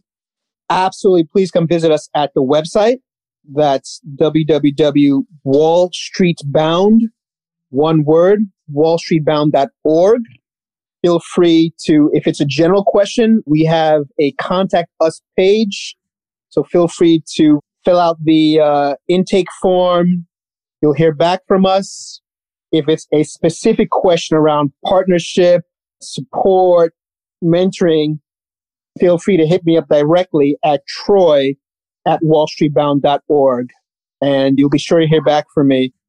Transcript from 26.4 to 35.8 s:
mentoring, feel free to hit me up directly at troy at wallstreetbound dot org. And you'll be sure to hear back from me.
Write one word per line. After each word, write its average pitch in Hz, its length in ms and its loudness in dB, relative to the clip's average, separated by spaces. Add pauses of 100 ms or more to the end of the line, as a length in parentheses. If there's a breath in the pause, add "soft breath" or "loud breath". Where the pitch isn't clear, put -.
mentoring, 165 760 0 (800)
feel 175 200 2
free - 180 0
to 160 100 2
hit 175 180 -2
me 165 120 2
up 151 120 -2
directly 151 760 0
at 147 220 -2
troy 151 680 0 (520)
at 160 160 -2
wallstreetbound 151 800 0
dot 143 260 0
org. 131 400 0 (540)
And 139 360 0
you'll 143 120 2
be 147 80 0
sure 170 220 0
to 160 60 0
hear 151 160 0
back 147 320 0
from 139 140 0
me. 131 240 -2 (160)